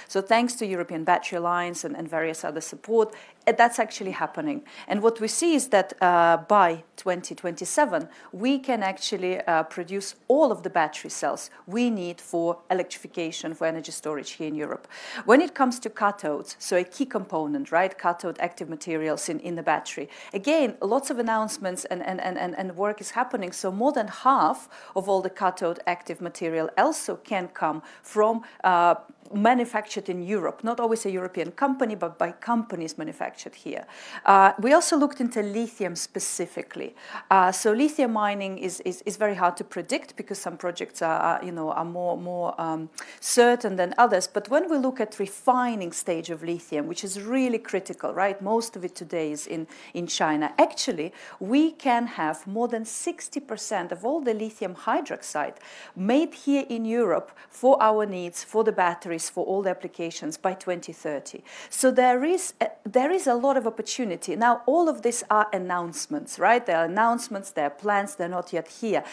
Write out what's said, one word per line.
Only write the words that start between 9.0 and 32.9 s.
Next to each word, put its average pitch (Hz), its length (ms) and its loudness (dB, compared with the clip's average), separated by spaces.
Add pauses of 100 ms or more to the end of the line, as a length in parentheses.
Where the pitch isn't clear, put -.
uh, 165 200 2
produce 185 540 -8 (100)
all 247 240 6
of 190 140 -4
the 185 60 -6
battery - 400 0
cells - 400 -4 (140)
we 240 240 0
need 175 320 -4
for 170 380 -2 (140)
electrification, 170 800 -4
for 165 140 -2
energy 160 240 -6
storage - 400 -8
here 160 160 -8
in 151 80 -6
Europe. 143 320 -8 (380)
When 247 140 8
it 339 140 0
comes 247 260 0
to 220 100 -6
cathodes, 202 680 -4
so - 180 0
a 180 60 4
key 214 240 -6
component, 160 640 -4
right, 190 260 2
cathode 175 440 -2
active 175 280 -4
materials 156 600 -4
in, 156 100 -4
in 175 160 -8
the 165 80 -6
battery, 151 460 -2 (260)
again, 254 460 2
lots 247 300 0
of 247 100 -4
announcements 214 640 -4
and, 180 200 -6
and, 185 160 -4
and, 185 160 -4
and, 180 220 -6
and 190 180 -6
work 208 240 -2
is 196 120 -12
happening. 220 400 -4
So - 180 -4
more 226 220 2
than 220 160 -2
half 233 600 2 (280)
of 190 120 -2
all 190 140 4
the 185 80 -4
cathode 185 560 -2
active 175 340 -4
material 165 560 -2
also 254 380 2
can 185 320 -4
come 156 360 -2 (200)
from, 220 400 2 (220)
uh, 175 320 6 (380)
manufactured 214 760 2
in 180 140 -4
Europe, 180 400 -2
not 233 160 -2
always 226 260 0
a 196 60 -4
European 180 400 -4
company, 262 460 0
but 226 200 -6
by 170 140 0
companies 220 640 -4